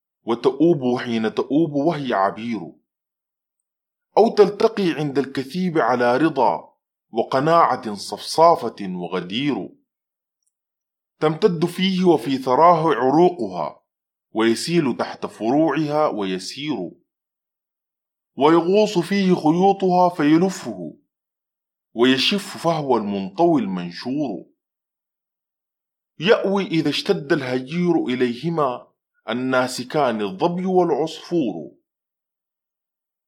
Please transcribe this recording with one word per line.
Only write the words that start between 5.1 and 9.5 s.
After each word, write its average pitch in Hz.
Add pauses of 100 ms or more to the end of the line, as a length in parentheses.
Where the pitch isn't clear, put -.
الكثيب 147
على 123
رضا، 131 (380)
وقناعة 127
صفصافة 139
وغدير. 92 (1500)